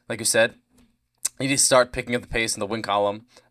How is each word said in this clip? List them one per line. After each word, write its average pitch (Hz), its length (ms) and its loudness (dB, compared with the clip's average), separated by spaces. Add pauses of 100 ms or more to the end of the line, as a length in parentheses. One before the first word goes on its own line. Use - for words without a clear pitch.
like 113 120 -8
you 113 40 -8
said, 117 300 2 (840)
need 135 80 -2
to 139 100 0
start 127 340 4
picking 123 220 -6
up 120 80 -4
the - 60 -20
pace 113 260 -2
in 107 60 -10
the 101 60 -4
win 110 160 -6
column, 101 440 -2 (240)